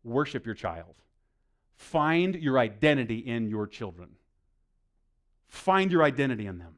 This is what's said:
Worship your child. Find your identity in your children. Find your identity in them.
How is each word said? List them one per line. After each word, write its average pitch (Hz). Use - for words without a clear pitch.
Worship 131
your 110
child. 82
Find 165
your 143
identity 120
in 117
your 104
children. 90
Find 190
your 170
identity 131
in 92
them. 85